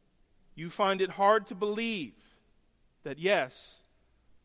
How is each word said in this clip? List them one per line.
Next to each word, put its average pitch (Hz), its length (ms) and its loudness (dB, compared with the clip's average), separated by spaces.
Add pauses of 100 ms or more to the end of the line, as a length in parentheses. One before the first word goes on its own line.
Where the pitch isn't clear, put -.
(560)
You 165 140 -10
find 190 320 2
it 185 100 0
hard 202 360 4
to 214 80 -10
believe 208 580 -4 (880)
that, 139 160 -10
yes, 170 640 -2 (640)